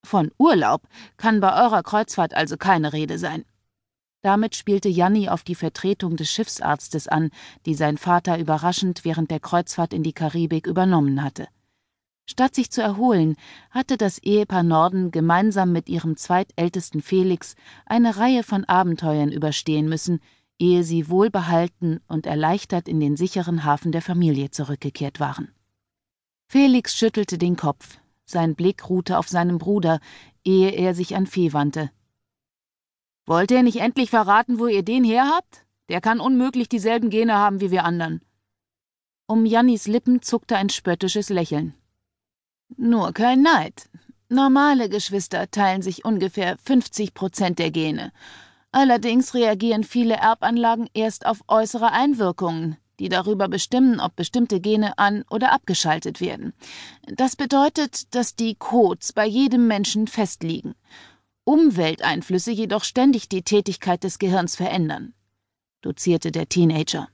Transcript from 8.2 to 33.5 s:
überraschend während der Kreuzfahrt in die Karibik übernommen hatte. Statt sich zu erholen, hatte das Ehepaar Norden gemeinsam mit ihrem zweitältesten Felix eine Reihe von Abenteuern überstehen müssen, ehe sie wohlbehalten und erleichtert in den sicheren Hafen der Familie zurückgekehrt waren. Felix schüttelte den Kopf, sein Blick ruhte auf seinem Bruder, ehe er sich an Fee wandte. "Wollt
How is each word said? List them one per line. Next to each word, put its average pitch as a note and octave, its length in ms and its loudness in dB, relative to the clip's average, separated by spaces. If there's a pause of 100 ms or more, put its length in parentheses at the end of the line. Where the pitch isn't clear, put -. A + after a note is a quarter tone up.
überraschend E3+ 680 -2
während D#3+ 240 -2
der D#3 100 -4
Kreuzfahrt - 540 -2
in E3 80 -4
die D#3 100 -2
Karibik D#3+ 540 -4
übernommen D#3+ 580 2
hatte. - 240 -10 (760)
Statt - 300 0
sich B3 160 -2
zu A#3+ 100 -2
erholen, G3+ 560 2 (320)
hatte B3+ 260 -2
das G3+ 220 -2
Ehepaar G3+ 460 2
Norden E3+ 480 2
gemeinsam F3+ 600 2
mit E3+ 160 -2
ihrem E3 300 -4
zweitältesten F3 840 -2
Felix F#3 540 0 (300)
eine A3+ 320 2
Reihe B3 240 2
von G3+ 240 -2
Abenteuern D#3+ 680 2
überstehen D3+ 560 -2
müssen, D#3+ 320 -2 (400)
ehe F3 240 4
sie E3 260 -2
wohlbehalten F3 1000 0
und D#3 180 -6
erleichtert E3 640 -2
in D#3 100 0
den D3 180 0
sicheren E3+ 460 -2
Hafen D3+ 280 -2
der E3 100 -2
Familie D#3+ 480 0
zurückgekehrt C#3+ 680 -8
waren. C#3+ 340 -6 (960)
Felix C4 460 4
schüttelte G#3 420 0
den F3 180 0
Kopf, - 440 -6 (260)
sein E3 300 -2
Blick - 340 -2
ruhte F3+ 300 0
auf - 100 -4
seinem F3 300 0
Bruder, E3+ 400 0 (440)
ehe F#3+ 280 4
er F3+ 240 0
sich F3+ 200 -6
an F#3+ 120 0
Fee E3+ 260 -2
wandte. D3 380 -2 (1400)
"Wollt F3 220 2